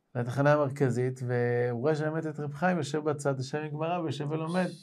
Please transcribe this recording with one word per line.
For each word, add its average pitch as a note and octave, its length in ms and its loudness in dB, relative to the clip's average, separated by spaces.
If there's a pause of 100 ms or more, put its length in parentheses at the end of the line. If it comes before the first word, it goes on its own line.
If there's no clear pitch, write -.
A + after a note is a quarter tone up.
(140)
לתחנה B2 380 4
המרכזית, C3 720 2
והוא A#2+ 540 0
רואה D#3 140 2
שבאמת D#3 320 -2
את D3+ 140 -6
רב D3 140 -6
חיים F3+ 220 2
יושב D3+ 220 -2
בצד, C#3+ 400 0
יושב C3+ 200 -4
עם D3+ 120 -6
גמרא D#3+ 280 -2
ויושב D3 320 -4
ולומד. E3 380 0 (140)